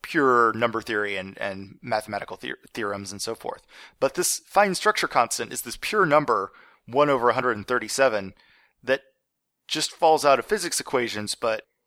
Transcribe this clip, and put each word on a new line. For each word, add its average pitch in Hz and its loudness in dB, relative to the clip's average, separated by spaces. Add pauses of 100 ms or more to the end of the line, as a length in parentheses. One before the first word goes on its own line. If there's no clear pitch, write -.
pure 123 2
number 113 -2
theory 104 -4
and, 95 -10
and 98 -10
mathematical 107 -6
the-, - -10 (180)
theorems 101 -6
and 101 -14
so 113 -6
forth. - -12 (360)
But 135 0
this - -2
fine 196 2
structure - 0
constant 117 0
is 123 -8
this 120 -12
pure 208 0
number, 127 2 (340)
one 143 2
over 120 4
one 117 6
hundred 123 0
and 104 -10
thirty-seven, 113 0 (480)
that 131 0 (640)
just - -4
falls 160 2
out 139 6
of 117 -6
physics 175 -2
equations, 107 -2
but 110 -4 (220)